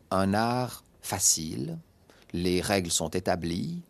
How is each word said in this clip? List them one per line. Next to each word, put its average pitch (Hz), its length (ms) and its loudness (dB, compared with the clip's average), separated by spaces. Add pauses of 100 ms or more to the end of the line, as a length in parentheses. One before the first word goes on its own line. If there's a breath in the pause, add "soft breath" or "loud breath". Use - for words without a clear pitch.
(120)
un 95 220 2
art 117 500 0 (180)
facile, 113 800 -2 (520 soft breath)
les 90 300 2
règles 95 300 2
sont 82 180 0
établies, 92 800 -2